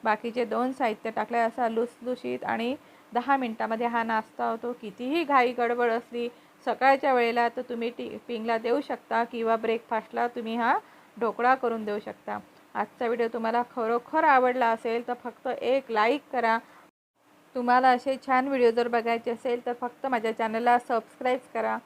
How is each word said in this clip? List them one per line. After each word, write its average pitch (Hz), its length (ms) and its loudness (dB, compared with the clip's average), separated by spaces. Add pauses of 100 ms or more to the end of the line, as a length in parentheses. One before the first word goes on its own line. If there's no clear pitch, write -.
बाकीचे 226 400 0
दोन 233 280 -2
साहित्य 226 380 -2
टाकले, 226 280 -4
असा 233 300 0
लुसलुशीत 247 760 -4
आणि 226 320 -2 (380)
दहा 240 220 2
मिनटामध्ये 226 500 -4
हा 233 160 0
नाश्ता 226 420 -4
होतो. 233 280 -4
कितीही 247 520 -4
घाई 254 280 4
गडबड 240 380 0
असली 233 380 -4 (360)
सकाळच्या 269 500 4
वेळेला, 233 340 2
तर 254 140 -6
तुम्ही 240 280 -6
टिफिनला 233 680 -6
देऊ 240 220 0
शकता 233 440 -4
किंवा 226 320 0
ब्रेकफास्टला 226 680 -2
तुम्ही 233 300 -6
हा 240 220 2 (420)
ढोकळा 240 340 2
करून 226 300 -2
देऊ 208 200 -4
शकता. 208 340 -10 (360)
आजचा - 320 -4
व्हिडिओ 233 220 -2
तुम्हाला 226 340 -2 (140)
खरोखर 240 480 0
आवडला 254 420 4
असेल 233 420 -2
तर 247 60 -4 (100)
फक्त 247 240 -8
एक 254 420 -2
लाईक 226 320 2 (100)
करा. 233 260 2 (960)
तुम्हाला 254 340 4
असे 254 280 2 (100)
छान 262 220 2
व्हिडिओ 247 220 4
जर 240 180 0
बघायचे 233 420 0
असेल 240 360 -4
तर 240 140 -4
फक्त 247 260 -8
माझ्या 226 320 -2
चॅनलला 233 400 2
सबस्क्राईब 247 600 -2 (160)
करा. 220 320 -2